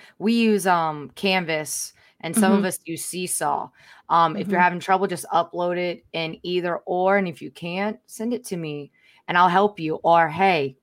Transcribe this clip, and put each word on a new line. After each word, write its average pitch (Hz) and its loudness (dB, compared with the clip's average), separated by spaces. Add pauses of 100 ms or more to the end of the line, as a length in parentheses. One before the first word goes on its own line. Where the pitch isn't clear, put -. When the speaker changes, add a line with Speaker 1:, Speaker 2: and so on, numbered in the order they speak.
(180)
Speaker 1:
we 208 0
use, 214 2
um, 160 0
Canvas, 160 -4 (280)
and 170 -8
some 196 4
of 202 4
Speaker 2:
Mm-hmm. 196 0
Speaker 1:
us 180 -4
use 165 -8
Seesaw. 160 -6 (380)
Um, 160 4
if 180 -6
you're 190 0
Speaker 2:
Mm-hmm. 180 6
Speaker 1:
having 175 2
trouble, 190 2
just 185 -6
upload 175 0
it 175 -4
in 160 -6
either 175 -2
or, 185 2
and 190 2
if - -10
you 147 -14
can't, 185 -6
send 226 -8
it 247 -8
to 190 -8
me, 147 -10 (380)
and 175 2
I'll 180 6
help 196 2
you. 156 -2
Or, 165 4
"Hey, 160 0